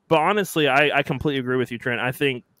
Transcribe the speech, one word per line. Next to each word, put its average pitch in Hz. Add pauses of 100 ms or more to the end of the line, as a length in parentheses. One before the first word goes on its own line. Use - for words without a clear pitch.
But 160
honestly, 170
I, 139
I 143
completely 139
agree 127
with 127
you, 120
Trent. 120
I 123
think 135 (160)